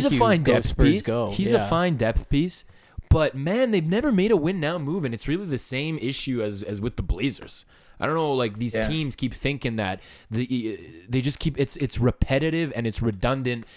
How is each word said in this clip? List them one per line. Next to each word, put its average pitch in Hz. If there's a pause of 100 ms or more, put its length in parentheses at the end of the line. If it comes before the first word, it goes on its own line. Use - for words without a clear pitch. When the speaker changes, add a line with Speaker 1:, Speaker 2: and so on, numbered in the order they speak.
Speaker 1:
He's 277
a -
Speaker 2:
you. -
Speaker 1:
fine 196
Speaker 2:
Go -
Speaker 1:
depth 113
Speaker 2:
Spurs, -
Speaker 1:
piece. 190
Speaker 2:
go. 113
Speaker 1:
He's 196
Speaker 2:
Yeah. -
Speaker 1:
a -
fine 170
depth 113
piece. 165 (460)
But, 156
man, 208
they've 175
never 233
made 196
a 220
win 170
now 160
move, 156
and 120
it's 113
really 180
the 139
same 147
issue 127
as, 104
as 104
with 113
the 107
Blazers. 98 (360)
I -
don't 147
know, 156
like, 117
these 113
Speaker 3:
Yeah. 110
Speaker 1:
teams 151
keep 123
thinking 135
that 95 (300)
the, 107
they 123
just 135
keep, 160
it's, -
it's -
repetitive 139
and 117
it's 110
redundant 120 (100)